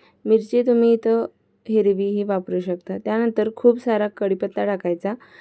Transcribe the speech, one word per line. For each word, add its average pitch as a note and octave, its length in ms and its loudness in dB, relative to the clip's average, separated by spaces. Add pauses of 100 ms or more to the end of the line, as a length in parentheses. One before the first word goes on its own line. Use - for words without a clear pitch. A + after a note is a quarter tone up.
(260)
मिरची A3 360 2
तुम्ही A#3 320 4
इथं A3+ 320 0 (440)
हिरवीही G3+ 540 0
वापरू F#3 360 -4
शकता. F3+ 380 -6
त्यानंतर A3 580 -2
खूप A#3+ 240 2
सारा G#3 280 -2
कढीपत्ता G3 580 -4
टाकायचा. F#3+ 480 -4 (280)